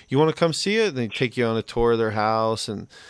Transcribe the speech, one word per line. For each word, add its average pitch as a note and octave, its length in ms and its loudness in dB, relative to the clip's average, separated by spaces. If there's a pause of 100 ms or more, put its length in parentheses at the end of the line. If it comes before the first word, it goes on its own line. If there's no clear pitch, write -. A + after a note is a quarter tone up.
(100)
You C3 80 2
wanna D#3 160 4
come E3 180 0
see G3+ 240 -2
it?" A3 120 2
And C3+ 100 -4
they A#2 100 -2
take A#2 300 -2
you A#2 80 2
on A2+ 100 0
a G#2+ 60 -2
tour A#2 300 0
of A2+ 60 2
their A2 120 0
house A2 580 0
and, G2+ 200 -10 (220)